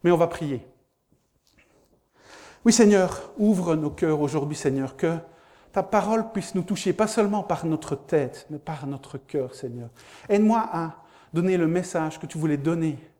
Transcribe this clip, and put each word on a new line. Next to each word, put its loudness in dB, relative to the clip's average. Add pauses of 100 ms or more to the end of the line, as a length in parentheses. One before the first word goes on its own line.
Mais 6
on 6
va 4
prier. -6 (2000)
Oui, 8
Seigneur, 4
ouvre 2
nos -2
cœurs 0
aujourd'hui, -2
Seigneur, -2
que 0 (560)
ta 0
parole 0
puisse -8
nous -2
toucher, -4
pas 0
seulement 0
par -6
notre -4
tête, -4
mais -10
par -10
notre -12
cœur, -6
Seigneur. -12 (400)
Aide-moi 4
à -4 (360)
donner 2
le 2
message -2
que -12
tu -12
voulais 0
donner -2 (220)